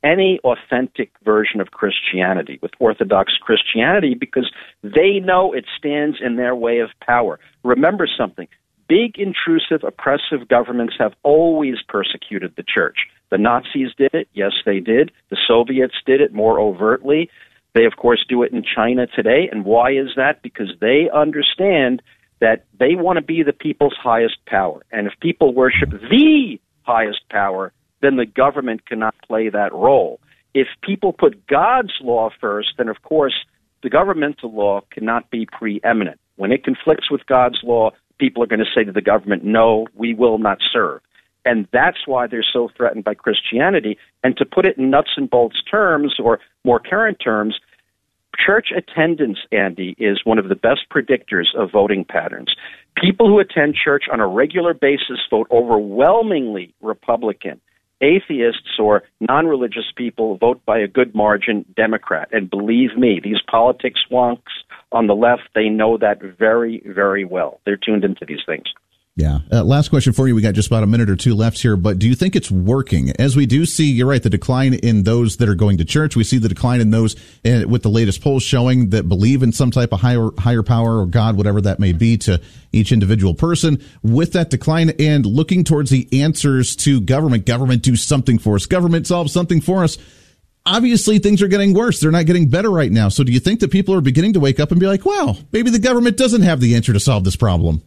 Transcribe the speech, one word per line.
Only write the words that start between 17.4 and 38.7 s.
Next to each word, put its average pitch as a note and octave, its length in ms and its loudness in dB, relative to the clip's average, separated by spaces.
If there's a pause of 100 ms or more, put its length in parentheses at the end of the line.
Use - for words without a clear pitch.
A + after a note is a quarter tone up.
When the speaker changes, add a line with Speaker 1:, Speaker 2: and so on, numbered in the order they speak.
Speaker 1:
They, A#2 100 6
of A2+ 120 0
course, A#2+ 300 2
do B2 160 0
it A#2 100 -2
in A#2 120 -6
China A#2+ 420 -2
today. A#2+ 460 0
And G#2 140 -6
why A#2 240 4
is C3+ 260 -2
that? C3+ 240 0
Because G#2+ 400 -10
they C3+ 320 2
understand D3 880 0 (400)
that A2+ 240 2 (160)
they C3+ 140 4
want F3+ 240 0
to D#3 40 -6
be E3 200 -2
the C#3+ 100 0
people's D3 500 -2
highest A#2 440 0
power. F#2+ 340 -2 (100)
And G#2 160 -6
if G2+ 140 -8
people A2+ 320 0
worship B2+ 380 0
the B3+ 680 2 (260)
highest A2+ 440 -2
power, F#2+ 420 -4 (300)
then C#3 160 2
the A#2+ 100 -2
government C3 580 -2
cannot A2 300 -6 (140)
play A2+ 200 -2
that G2+ 240 -4
role. A2 460 0 (360)
If C3+ 120 2 (160)
people F#3+ 300 -4
put - 340 0
God's G3+ 460 0 (100)
law A#2 280 -2 (100)
first, G#2 360 -6
then, A#2 120 -4
of G#2+ 140 -10
course, D3 420 -2 (400)
the B2+ 60 -6
governmental D3 640 -2
law G2+ 280 -2 (100)
cannot A2+ 400 -6
be A2+ 160 -8
preeminent. G#2+ 720 -4 (160)
When G2 160 -6
it B2+ 140 -2
conflicts - 480 -2
with C#3+ 140 -6
God's B2+ 360 0
law, A#2 300 0 (260)
people B2 240 0
are A2+ 60 -2
gonna A2 160 0 (100)